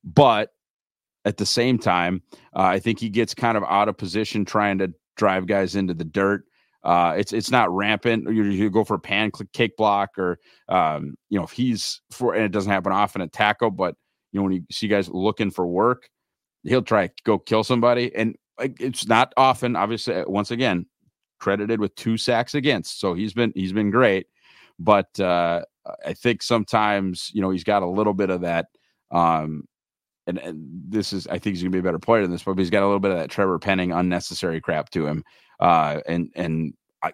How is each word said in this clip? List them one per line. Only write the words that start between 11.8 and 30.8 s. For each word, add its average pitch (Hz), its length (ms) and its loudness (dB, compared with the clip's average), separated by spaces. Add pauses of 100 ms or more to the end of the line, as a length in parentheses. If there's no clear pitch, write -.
for, 117 240 -2
and 107 100 2
it 98 80 -2
doesn't 101 200 0
happen 95 200 0
often 98 280 0
at 85 140 -8
tackle, 104 360 2
but, 92 260 -4 (360)
you 98 80 -2
know, 98 40 0
when 95 80 0
you 90 100 -2 (100)
see - 160 -6
guys 98 220 0
looking 98 400 -2
for 90 160 -2
work, 107 420 0 (540)
he'll 127 200 2
try 101 260 2
to - 60 -16 (100)
go 107 140 2
kill 110 240 0
somebody. 120 520 2
And, 113 200 -2 (240)
like, 135 220 -6
it's 127 260 -6
not 113 300 2
often, 127 400 2
obviously, 107 380 -2
uh, 90 120 -2
once 101 240 -2
again, 117 360 -2 (540)
credited 104 380 0
with 101 160 -4
two 113 220 -2
sacks 120 380 0
against. 131 440 -2
So 95 140 -2
he's 95 220 -4
been, 117 200 0
he's 95 200 -4
been 104 160 0
great, 107 380 2 (500)
but, 101 420 2
uh, 87 420 2 (420)
I - 100 -6
think - 280 0
sometimes, 104 880 0
you 107 100 -2
know, 95 80 0
he's 90 140 -4
got 101 180 2
a 90 40 -2
little 104 280 0
bit 95 160 0
of 90 100 -2
that, 85 280 -2 (420)
um, 78 580 0 (580)
and, 90 120 -4
and 80 280 -12 (220)